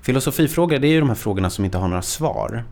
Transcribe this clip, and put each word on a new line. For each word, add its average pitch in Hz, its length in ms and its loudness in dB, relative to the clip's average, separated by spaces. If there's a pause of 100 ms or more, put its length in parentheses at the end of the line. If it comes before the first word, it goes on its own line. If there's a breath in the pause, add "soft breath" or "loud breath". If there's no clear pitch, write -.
Filosofifrågor, 151 760 2
det 139 80 2
är 156 60 6
ju 160 80 4
de 143 80 4
här 110 80 0
frågorna 95 340 -2
som 98 140 -2
inte 92 140 -2
har 92 100 0
några 90 140 -2
svar. 117 680 -4